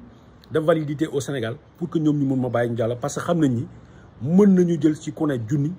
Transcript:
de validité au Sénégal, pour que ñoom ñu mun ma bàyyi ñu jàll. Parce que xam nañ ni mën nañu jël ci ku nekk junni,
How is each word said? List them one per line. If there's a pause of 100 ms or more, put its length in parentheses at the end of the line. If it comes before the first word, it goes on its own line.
(500)
de
validité
au
Sénégal, (220)
pour
que
ñoom
ñu
mun
ma
bàyyi
ñu
jàll.
Parce
que
xam
nañ
ni (560)
mën
nañu
jël
ci
ku
nekk
junni,